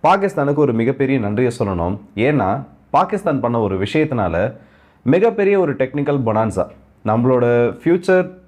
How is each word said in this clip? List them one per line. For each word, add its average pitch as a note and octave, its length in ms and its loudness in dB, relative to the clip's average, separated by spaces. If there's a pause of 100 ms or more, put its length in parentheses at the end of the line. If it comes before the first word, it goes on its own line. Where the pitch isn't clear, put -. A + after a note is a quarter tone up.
பாகிஸ்தானுக்கு D#3+ 520 0
ஒரு C#3+ 180 2
மிகப்பெரிய C3 460 0
நன்றியை A2 400 0
சொல்லணும். F#2+ 380 -2 (180)
ஏன்னா, B2 480 0 (260)
பாகிஸ்தான் F3 500 0
பண்ண A#2+ 200 -2
ஒரு F#2+ 200 0
விஷயத்தினால G#2 760 -2 (480)
மிகப்பெரிய G3 580 2
ஒரு D#3 140 0
டெக்னிக்கல் C#3 520 -2
பொனான்சா, G#2+ 420 0 (380)
நம்மளோட A#2+ 800 2
ஃபியூச்சர் F3 460 2 (180)